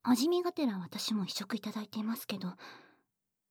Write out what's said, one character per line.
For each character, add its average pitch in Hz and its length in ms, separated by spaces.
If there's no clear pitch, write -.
味 247 260
見 349 140
が 349 100
て 311 140
ら 202 120
私 185 360
も 202 100
一 190 100
食 - 220
い 208 40
た 214 120
だ 214 100
い 202 60
て - 100
い 214 60
ま 226 120
す - 100
け 202 120
ど、 180 160